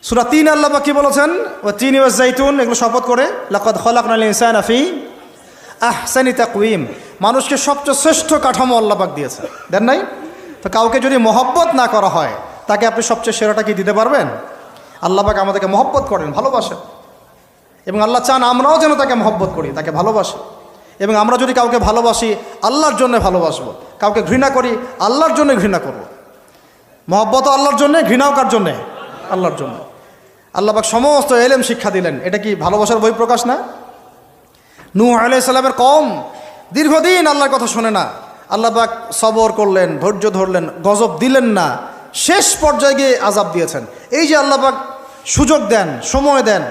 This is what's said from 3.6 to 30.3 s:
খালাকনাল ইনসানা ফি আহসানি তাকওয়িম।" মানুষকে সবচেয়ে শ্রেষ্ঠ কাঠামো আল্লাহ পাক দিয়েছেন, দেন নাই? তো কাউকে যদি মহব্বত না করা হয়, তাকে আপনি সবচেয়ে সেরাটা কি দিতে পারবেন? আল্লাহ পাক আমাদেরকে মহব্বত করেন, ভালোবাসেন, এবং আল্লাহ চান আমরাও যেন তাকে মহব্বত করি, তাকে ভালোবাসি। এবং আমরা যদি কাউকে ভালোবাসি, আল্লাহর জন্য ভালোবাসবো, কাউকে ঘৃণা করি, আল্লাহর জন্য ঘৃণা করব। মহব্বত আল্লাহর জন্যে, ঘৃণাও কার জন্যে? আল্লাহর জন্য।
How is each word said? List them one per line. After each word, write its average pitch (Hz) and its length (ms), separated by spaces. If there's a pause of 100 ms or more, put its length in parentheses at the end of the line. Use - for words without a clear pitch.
খালাকনাল 226 380
ইনসানা 220 400
ফি 277 380 (800)
আহসানি 247 520
তাকওয়িম।" 202 540 (340)
মানুষকে 262 360
সবচেয়ে 285 400
শ্রেষ্ঠ 320 380
কাঠামো 254 420
আল্লাহ 208 220
পাক 190 160
দিয়েছেন, 143 320 (240)
দেন 196 120
নাই? 277 200 (600)
তো 202 60
কাউকে 233 320
যদি 269 160
মহব্বত 247 580
না 247 120
করা 220 220
হয়, 143 240 (340)
তাকে 214 200
আপনি 226 160
সবচেয়ে 226 320
সেরাটা 214 280
কি 202 120
দিতে 190 180
পারবেন? 226 340 (760)
আল্লাহ 190 240
পাক 202 120
আমাদেরকে 196 280
মহব্বত 240 420
করেন, 160 240
ভালোবাসেন, 247 440 (1080)
এবং 202 160
আল্লাহ 240 200
চান 262 200
আমরাও 262 360
যেন 311 160
তাকে 254 200
মহব্বত 208 400
করি, 143 200
তাকে 156 160
ভালোবাসি। 190 480 (600)
এবং 208 180
আমরা 220 200
যদি 254 180
কাউকে 240 240
ভালোবাসি, 226 560 (280)
আল্লাহর 285 340
জন্য 247 220
ভালোবাসবো, 170 560 (240)
কাউকে 208 240
ঘৃণা 262 280
করি, 247 260 (240)
আল্লাহর 254 340
জন্য 277 220
ঘৃণা 190 220
করব। 120 220 (1080)
মহব্বত 226 400
আল্লাহর 277 280
জন্যে, 294 260
ঘৃণাও 254 300
কার 262 160
জন্যে? 190 260 (560)
আল্লাহর 180 260
জন্য। 131 280 (720)